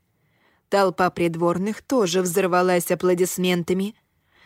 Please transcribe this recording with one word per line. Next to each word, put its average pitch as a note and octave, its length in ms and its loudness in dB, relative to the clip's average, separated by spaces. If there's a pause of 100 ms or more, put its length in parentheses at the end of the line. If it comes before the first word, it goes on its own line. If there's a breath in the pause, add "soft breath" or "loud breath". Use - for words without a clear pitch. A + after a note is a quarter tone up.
(680)
Толпа F#3+ 420 2
придворных F3 720 -2
тоже F#3+ 400 0
взорвалась F3+ 680 0
аплодисментами. F3+ 1040 0 (520 soft breath)